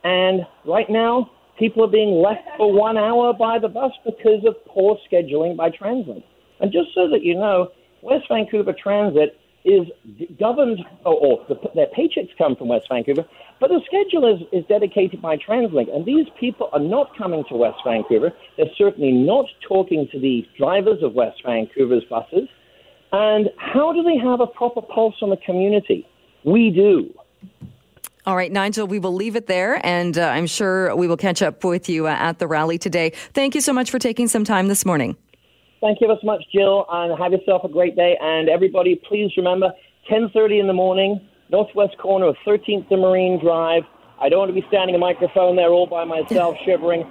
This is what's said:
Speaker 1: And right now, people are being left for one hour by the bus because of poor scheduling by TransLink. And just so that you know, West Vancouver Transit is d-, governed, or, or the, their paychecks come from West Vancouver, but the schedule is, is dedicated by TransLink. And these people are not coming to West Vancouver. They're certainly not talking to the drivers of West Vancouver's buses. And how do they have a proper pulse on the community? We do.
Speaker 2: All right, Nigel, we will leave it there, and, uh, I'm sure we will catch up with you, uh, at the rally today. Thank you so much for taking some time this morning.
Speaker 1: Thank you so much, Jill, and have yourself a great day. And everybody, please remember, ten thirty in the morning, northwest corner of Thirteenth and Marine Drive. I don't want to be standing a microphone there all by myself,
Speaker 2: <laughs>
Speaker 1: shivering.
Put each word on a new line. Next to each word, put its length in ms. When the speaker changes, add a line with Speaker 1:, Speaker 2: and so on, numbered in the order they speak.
Speaker 1:
And 420
right 220
now, 420
people 240
are 80
being 300
left 260
for 120
one 280
hour 340
by 260
the 100
bus 240
because 420
of 200
poor 320
scheduling 460
by 140
TransLink. 520
And 100
just 240
so 140
that 140
you 120
know, 380
West 260
Vancouver 460
Transit 680
is 220
d-, 200
governed, 460
or, 80
or 340
the, 60
their 120
paychecks 500
come 180
from 140
West 220
Vancouver, 340
but 80
the 180
schedule 440
is, 120
is 140
dedicated 560
by 160
TransLink. 560
And 100
these 220
people 360
are 60
not 360
coming 320
to 80
West 260
Vancouver. 480
They're 80
certainly 360
not 340
talking 460
to 80
the 260
drivers 440
of 120
West 320
Vancouver's 640
buses. 360
And 440
how 380
do 80
they 160
have 220
a 60
proper 360
pulse 400
on 80
the 80
community? 680
We 240
do. 460
Speaker 2:
All 100
right, 160
Nigel, 340
we 120
will 160
leave 220
it 120
there, 360
and, 320
uh, 120
I'm 180
sure 500
we 100
will 100
catch 260
up 200
with 280
you, 160
uh, 40
at 280
the 80
rally 320
today. 340
Thank 200
you 60
so 120
much 180
for 80
taking 300
some 160
time 240
this 160
morning. 320
Speaker 1:
Thank 180
you 80
so 180
much, 240
Jill, 400
and 280
have 140
yourself 320
a 40
great 260
day. 240
And 300
everybody, 460
please 300
remember, 340
ten 220
thirty 280
in 80
the 60
morning, 480
northwest 480
corner 260
of 180
Thirteenth 480
and 120
Marine 360
Drive. 440
I 120
don't 80
want 160
to 40
be 100
standing 280
a 20
microphone 580
there 180
all 120
by 180
myself, 560
Speaker 2:
<laughs> 40
Speaker 1:
shivering. 460